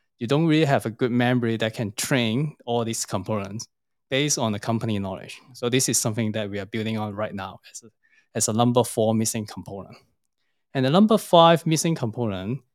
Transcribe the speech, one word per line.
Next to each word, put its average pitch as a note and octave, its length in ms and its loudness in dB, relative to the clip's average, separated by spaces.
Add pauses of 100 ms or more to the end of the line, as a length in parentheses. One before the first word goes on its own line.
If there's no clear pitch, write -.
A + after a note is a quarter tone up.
(180)
you A#2 100 -6
don't D3+ 200 2
really D#3 180 4
have C3+ 200 2
a A#2+ 40 -4
good A#2 220 -2
memory A#2+ 460 2
that A2 160 -2
can G#2 200 -4
train C3 640 -2 (100)
all A#2+ 180 -2
these A2+ 220 -6
components G2+ 640 -6 (420)
based C#3+ 280 0
on A2+ 140 0
the G#2 80 -4
company A2+ 400 -2
knowledge. F#2+ 420 -10 (120)
So A#2+ 160 -4
this B2+ 200 2
is A#2 80 0
something A2 360 -2
that G#2+ 160 -6
we G2+ 100 -6
are G2 60 -8
building A2 340 -4
on G#2+ 160 -6
right G#2+ 180 -6
now F#2+ 260 -12 (120)
as - 120 -18
a, A#2 40 -20 (480)
as A#2 120 0
a A2 60 -2
number A#2+ 300 4
four A2 320 0
missing A2 320 -2
component. G2 480 -14 (800)
And C3 120 0
the C3 40 2
number G#3 280 6
five E3+ 480 6
missing D#3+ 300 2
component A2 640 -4 (140)